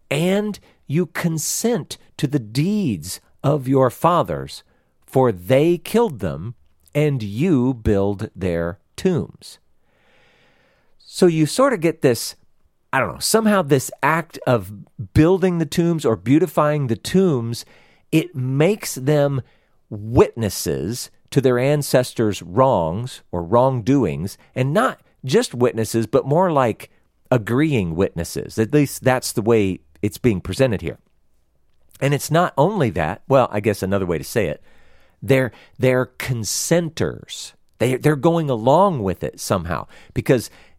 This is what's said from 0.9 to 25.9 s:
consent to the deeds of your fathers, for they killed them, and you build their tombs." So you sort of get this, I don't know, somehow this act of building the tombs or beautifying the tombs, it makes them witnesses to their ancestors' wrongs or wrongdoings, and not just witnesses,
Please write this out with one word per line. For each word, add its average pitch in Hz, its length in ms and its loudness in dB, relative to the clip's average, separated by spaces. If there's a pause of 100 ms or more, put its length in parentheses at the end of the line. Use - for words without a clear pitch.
consent 170 920 -4 (180)
to 151 100 -4
the 139 120 0
deeds 123 800 -2 (220)
of 135 260 0
your 131 220 4
fathers, 90 720 -2 (440)
for 131 260 2
they 131 460 2
killed 220 400 -2
them, 92 360 -6 (400)
and 147 280 0
you 127 520 0
build 104 640 0
their 85 420 -4 (180)
tombs." - 640 -4 (1400)
So - 280 0
you 160 200 4
sort 262 260 2
of 190 80 -4
get 160 220 -2
this, 123 320 0 (580)
I 135 60 0
don't 104 140 -2
know, - 80 -14
somehow 214 420 2
this 139 280 2 (120)
act 160 340 0 (120)
of 104 240 0 (420)
building 175 440 4
the 165 80 0
tombs 170 380 0
or 113 120 2
beautifying 147 720 2
the 113 80 0
tombs, 135 680 0 (460)
it 160 240 0
makes 139 600 0
them 143 480 0 (460)
witnesses 110 1200 -2 (200)
to 143 100 2
their 127 180 4
ancestors' 127 840 0
wrongs 98 800 0 (100)
or 87 100 -4
wrongdoings, 113 960 0 (160)
and 131 180 -2
not 220 280 0 (240)
just 185 300 0
witnesses, 113 520 0